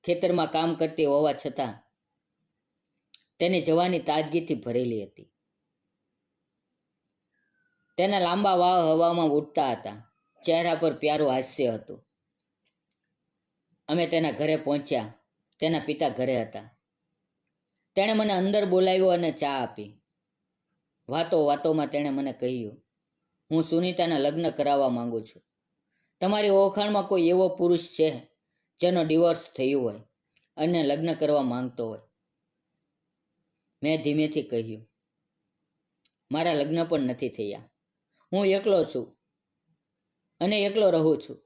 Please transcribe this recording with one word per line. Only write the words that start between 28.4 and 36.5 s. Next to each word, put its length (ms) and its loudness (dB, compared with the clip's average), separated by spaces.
જેનો 240 2
ડિવોર્સ 480 2
થયું 320 0
હોય 180 -6
અને 260 0
લગ્ન 300 -2
કરવા 280 0
માંગતો 460 -6
હોય?" 120 -10
મેં 180 0
ધીમેથી 420 0
કહ્યું, 480 -8
"મારા 220 0